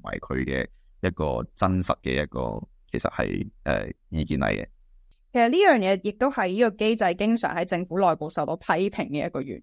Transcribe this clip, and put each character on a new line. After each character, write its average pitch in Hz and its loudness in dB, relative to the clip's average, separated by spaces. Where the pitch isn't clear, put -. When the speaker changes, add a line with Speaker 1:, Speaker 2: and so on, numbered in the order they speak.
Speaker 1:
係 - -8
佢 65 -4
嘅 65 -2
一 92 0
個 69 -2
真 92 2
實 - -2
嘅 65 0
一 - -4
個， 58 -6
其 - -2
實 - -2
係， - -4
呃， 52 -2
意 78 -2
見 76 0
嚟 60 2
嘅。 50 -2
Speaker 2:
其 254 0
實 233 6
呢 269 2
樣 359 6
嘢 190 2
亦 208 -2
都 247 0
係 202 -2
呢 196 0
個 226 6
機 214 2
制 185 2
經 214 2
常 185 -2
喺 170 -2
政 180 -2
府 180 -2
內 170 6
部 156 -8
受 160 -4
到 160 -2
批 - -18
評 190 0
嘅 143 -2
一 - -8
個 135 -4
原 - -8